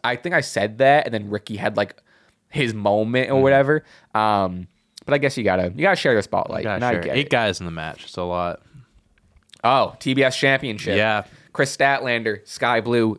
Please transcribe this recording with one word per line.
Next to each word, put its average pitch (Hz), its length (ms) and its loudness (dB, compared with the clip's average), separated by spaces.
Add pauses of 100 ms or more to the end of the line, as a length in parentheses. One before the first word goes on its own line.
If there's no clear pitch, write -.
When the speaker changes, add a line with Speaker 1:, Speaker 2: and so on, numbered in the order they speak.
Speaker 1:
I 123 140 -2
think 170 180 -4
I 160 60 2
said 107 380 -4
that, 139 280 6
and 113 80 -6
then 104 160 -6
Ricky 104 260 -6
had, 104 200 -4
like, 104 200 -2 (520)
his 123 260 -4
moment 110 560 0
or 135 80 0
Speaker 2:
Mm. 135 40 4
Speaker 1:
whatever. 139 420 4 (320)
Um, 98 500 0 (400)
but 139 80 0
I 147 40 4
guess 135 200 -2
you 113 60 -2
gotta, 92 320 2
you 143 60 -6
gotta 190 140 4
share 127 200 2
the 101 60 2
spotlight, - 400 -4
Speaker 2:
You - 20 -4
gotta 104 100 -4
Speaker 1:
and 101 100 -2
I 123 100 0
Speaker 2:
share. 90 80 -2
Speaker 1:
get - 140 -4
Speaker 2:
Eight 143 100 0
Speaker 1:
it. - 40 -10
Speaker 2:
guys 110 300 0
in 90 60 -8
the 82 60 -8
match. 80 320 -10
It's - 120 -20
a 92 80 -6
lot. 87 360 -4 (1040)
Speaker 1:
Oh, 117 380 2
T 131 140 -2
B 139 100 4
S 127 120 0
Championship. 131 600 0
Speaker 2:
Yeah. 107 260 2 (300)
Speaker 1:
Kris 139 240 -2
Statlander, 120 680 0
Sky 120 340 0
Blue, 113 380 0